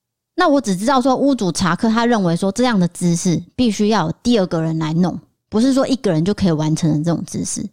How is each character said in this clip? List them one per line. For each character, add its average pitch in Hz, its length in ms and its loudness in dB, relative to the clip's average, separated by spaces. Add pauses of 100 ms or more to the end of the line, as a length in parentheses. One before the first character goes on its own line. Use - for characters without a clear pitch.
(360)
那 349 120 2
我 285 120 4
只 196 160 -2
知 190 100 -6
道 262 160 2
说 254 140 2
屋 269 180 2
主 196 180 -2
查 175 240 0
克 226 140 0
他 233 160 2
认 233 180 2
为 170 120 2
说 196 160 0
这 240 140 0
样 233 140 2
的 175 100 2
姿 175 260 0
势 175 260 -2 (140)
必 247 160 2
须 208 160 0
要 202 200 2
有 165 140 -4
第 240 160 2
二 185 100 2
个 165 140 -4
人 160 160 -2
来 160 160 -4
弄， 180 240 0 (320)
不 214 120 0
是 269 120 2
说 262 140 2
一 262 80 0
个 202 160 -2
人 156 120 0
就 202 100 0
可 196 140 0
以 170 40 4
完 156 240 0
成 156 160 0
的 156 60 0
这 151 80 -2
种 170 200 -2
姿 - 180 -8
势。 - 300 -8